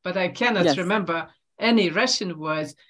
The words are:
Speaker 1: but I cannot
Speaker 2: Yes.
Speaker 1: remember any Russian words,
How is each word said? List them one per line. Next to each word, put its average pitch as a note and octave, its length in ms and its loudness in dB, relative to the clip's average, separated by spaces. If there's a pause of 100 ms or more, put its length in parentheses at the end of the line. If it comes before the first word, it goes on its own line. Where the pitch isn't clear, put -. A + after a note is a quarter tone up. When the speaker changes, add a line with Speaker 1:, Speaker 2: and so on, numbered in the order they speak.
Speaker 1:
but F3+ 140 -4
I F#3 120 0
cannot A3 360 0
Speaker 2:
Yes. C#3+ 120 4
Speaker 1:
remember F3 520 -2 (300)
any G#3+ 300 4
Russian F#3+ 480 -2
words, D#3 380 -6 (140)